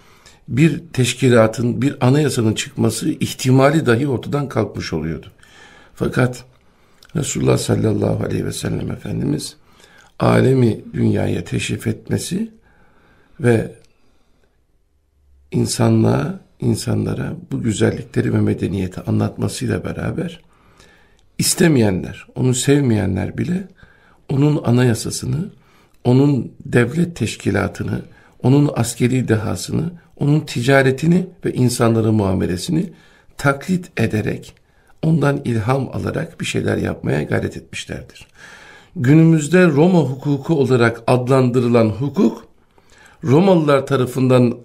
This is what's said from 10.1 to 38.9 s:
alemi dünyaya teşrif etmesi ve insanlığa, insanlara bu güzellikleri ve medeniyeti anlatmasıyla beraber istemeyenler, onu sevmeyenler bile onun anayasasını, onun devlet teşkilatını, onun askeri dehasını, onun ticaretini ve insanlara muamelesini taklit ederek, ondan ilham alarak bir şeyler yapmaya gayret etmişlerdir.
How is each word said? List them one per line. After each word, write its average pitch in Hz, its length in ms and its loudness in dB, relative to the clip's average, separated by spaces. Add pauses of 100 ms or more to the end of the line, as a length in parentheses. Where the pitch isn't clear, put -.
alemi 120 640 2 (140)
dünyaya 101 500 -2
teşrif - 420 -6
etmesi 180 640 -6 (920)
ve 110 320 2 (1800)
insanlığa, 117 920 0 (200)
insanlara 107 720 -4 (200)
bu 131 100 -6
güzellikleri 113 720 -2
ve 107 60 2
medeniyeti 98 600 -4
anlatmasıyla 107 840 -4
beraber - 560 -8 (960)
istemeyenler, 107 960 0
onu 123 200 0
sevmeyenler 104 840 0
bile 185 300 -4 (640)
onun 147 320 2
anayasasını, 127 840 0 (540)
onun 131 480 2 (120)
devlet 127 520 0
teşkilatını, 101 840 -4 (420)
onun 139 340 4
askeri 123 520 -2
dehasını, 113 640 -4 (240)
onun 143 240 2
ticaretini 135 840 2 (180)
ve 123 80 -2
insanlara 113 600 2
muamelesini 95 800 -2 (440)
taklit 139 640 -4
ederek, - 540 -4 (480)
ondan 143 420 0
ilham 123 480 -2
alarak 104 480 -6
bir - 60 -8
şeyler 104 300 -2
yapmaya 104 460 -4
gayret - 340 -4
etmişlerdir. - 680 -14 (720)